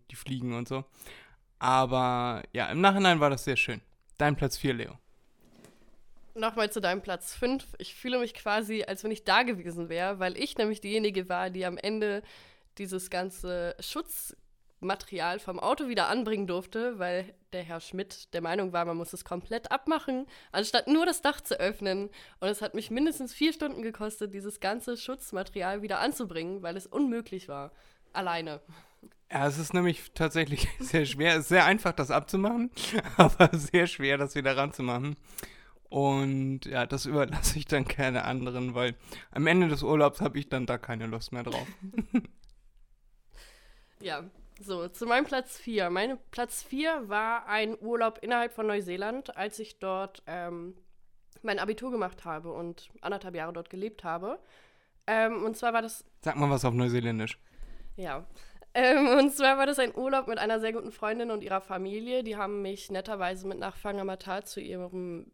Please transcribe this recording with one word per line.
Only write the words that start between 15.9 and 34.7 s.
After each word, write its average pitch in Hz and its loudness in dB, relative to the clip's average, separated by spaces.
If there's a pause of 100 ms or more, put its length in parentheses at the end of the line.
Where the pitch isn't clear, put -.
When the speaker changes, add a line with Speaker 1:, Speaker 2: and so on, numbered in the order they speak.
Speaker 2:
anbringen 220 0
durfte, 214 -4
weil 185 -2 (180)
der 180 -8
Herr 165 -10
Schmidt - -10
der 170 -4
Meinung 185 0
war, 170 0
man 170 -2
muss 170 -6
es - -12
komplett 208 -6
abmachen, 277 0 (260)
anstatt 214 0
nur 311 6
das 349 0
Dach 285 0
zu - -2
öffnen. 202 -2 (300)
Und 185 -2
es 202 -2
hat 214 -4
mich 220 -6
mindestens 254 0
vier 311 2
Stunden 302 -6
gekostet, 214 -6
dieses 202 -10
ganze 233 -2
Schutzmaterial 202 -6
wieder 202 -2
anzubringen, 190 -2
weil 175 -6
es 190 -10
unmöglich 233 -2
war. 143 -10 (400)
Alleine. 165 -4 (720)
Speaker 1:
Ja, 139 2
es 143 2
ist 160 -4
nämlich 175 2
tatsächlich 156 2
<laughs> - -10
sehr 147 2
schwer. 143 4
Es 160 4
ist 135 -6
sehr 180 10
einfach, 190 6
das 139 -2
abzumachen, 202 2 (220)
<laughs> - 0
aber 170 10
sehr 170 2
schwer, 139 0
das 139 -4
wieder 135 0
ranzumachen. 135 -2 (720)